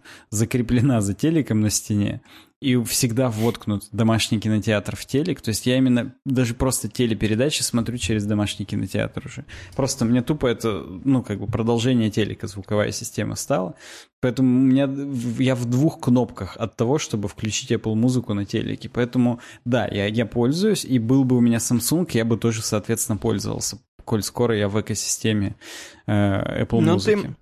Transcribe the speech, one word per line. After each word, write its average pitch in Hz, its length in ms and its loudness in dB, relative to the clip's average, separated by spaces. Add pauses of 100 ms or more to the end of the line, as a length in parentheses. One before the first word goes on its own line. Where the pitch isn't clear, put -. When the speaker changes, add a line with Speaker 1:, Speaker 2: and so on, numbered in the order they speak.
(300)
Speaker 1:
закреплена 120 720 2
за 98 140 0
телеком 139 460 2
на 104 100 2
стене, 104 500 -2 (400)
и 127 220 2
всегда 123 460 0
воткнут 107 640 -2
домашний 110 440 2
кинотеатр 107 600 0
в - 80 -12
телек. 147 340 -2
То - 80 -8
есть 107 180 -4
я 127 120 4
именно 123 360 2 (120)
даже 123 280 0
просто 123 360 -2
телепередачи 113 720 0
смотрю 117 360 -2
через 107 280 -2
домашний 104 400 -2
кинотеатр 107 640 -4
уже. - 180 -16 (320)
Просто 131 260 -2
мне 120 180 2
тупо 147 260 -2
это, 110 360 -2 (220)
ну, 131 180 2
как 101 160 -6
бы 104 80 -6
продолжение 117 640 2
телека 107 380 -2
звуковая 104 440 -2
система 107 440 -6
стала. 170 400 -2 (440)
Поэтому 127 300 2 (100)
у - 20 4
меня 135 260 4
в-, 135 520 -4
я 127 160 2
в 120 120 -2
двух 131 340 2
кнопках 120 560 0
от - 180 -6
того, 123 220 2
чтобы 104 320 -4
включить - 420 -6
Apple 110 240 0
музыку 120 380 2
на 101 100 -2
телеке. 107 460 -6
Поэтому, 120 500 0 (240)
да, 120 240 0
я, 101 200 -2
я 110 180 0
пользуюсь, 156 580 0
и 127 160 0
был 131 240 4
бы 127 140 4
у - 20 4
меня 117 200 4
Samsung, 147 520 0
я 117 140 2
бы 117 100 2
тоже, 110 260 0
соответственно, 110 560 -2
пользовался, 107 600 -4 (240)
коль 107 180 0
скоро 117 360 0
я 101 100 2
в 101 140 -2
экосистеме, 104 760 -2 (520)
э, 101 560 0
Apple 117 180 2
Speaker 2:
Ну, - 180 4
ты 208 160 2
Speaker 1:
музыки. 180 260 -4